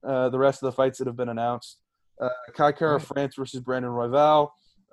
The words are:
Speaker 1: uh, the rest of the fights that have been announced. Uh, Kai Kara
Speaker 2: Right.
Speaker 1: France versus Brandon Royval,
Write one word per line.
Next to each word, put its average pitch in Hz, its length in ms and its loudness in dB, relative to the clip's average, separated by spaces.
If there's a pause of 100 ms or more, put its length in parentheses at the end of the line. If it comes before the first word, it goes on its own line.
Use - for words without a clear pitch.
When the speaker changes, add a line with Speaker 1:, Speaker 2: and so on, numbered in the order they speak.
Speaker 1:
uh, 131 220 0
the 127 100 -2
rest 135 240 2
of 135 40 -4
the 123 60 -2
fights 131 260 0
that 131 80 -6
have 120 100 -6
been 123 140 -4
announced. 117 480 -6 (420)
Uh, 127 80 -4 (240)
Kai 147 200 2
Kara 151 260 0
Speaker 2:
Right. 127 40 -4
Speaker 1:
France 139 320 -6
versus 131 260 -10
Brandon 123 300 -4
Royval, 147 600 4 (420)